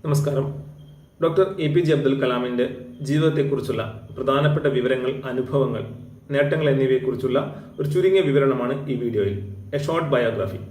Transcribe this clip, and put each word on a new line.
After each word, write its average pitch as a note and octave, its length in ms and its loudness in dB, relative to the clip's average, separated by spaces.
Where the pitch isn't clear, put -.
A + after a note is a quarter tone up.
നമസ്കാരം. C#3+ 460 0
ഡോക്ടർ F#3+ 380 2
എ D3+ 140 0
പി F3 60 6
ജെ D#3 140 4
അബ്ദുൽ C3+ 260 2
കലാമിന്റെ B2 560 0
ജീവിതത്തെക്കുറിച്ചുള്ള C#3+ 1160 0
പ്രധാനപ്പെട്ട D3 500 2
വിവരങ്ങൾ, B2+ 580 0
അനുഭവങ്ങൾ, B2+ 600 -2
നേട്ടങ്ങൾ C#3+ 400 2
എന്നിവയെക്കുറിച്ചുള്ള B2+ 960 0
ഒരു C#3+ 80 -2
ചുരുങ്ങിയ F#3+ 320 4
വിവരണമാണ് C3+ 680 2
ഈ B2+ 40 0
വീഡിയോയിൽ. G#2+ 600 -2
A - 20 0
short E3 260 -2
biography. A#2+ 560 0